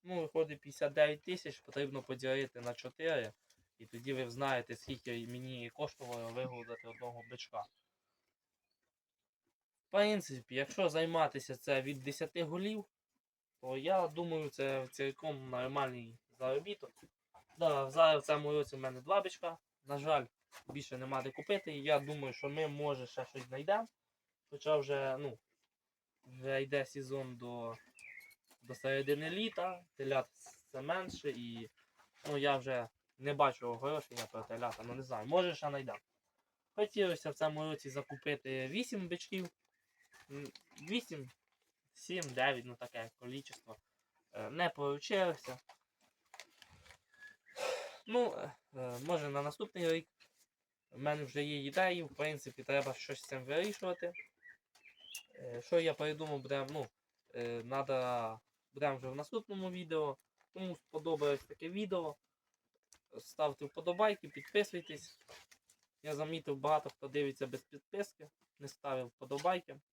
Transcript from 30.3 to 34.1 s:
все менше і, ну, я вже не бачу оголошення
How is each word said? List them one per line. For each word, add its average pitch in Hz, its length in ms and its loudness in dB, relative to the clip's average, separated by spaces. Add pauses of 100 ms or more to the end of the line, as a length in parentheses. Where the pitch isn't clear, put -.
все - 500 -14
менше 170 480 -2
і, 117 400 -8 (560)
ну, 147 120 0
я 139 180 4
вже 127 320 0 (320)
не 143 140 0
бачу 131 340 4
оголошення 123 640 -2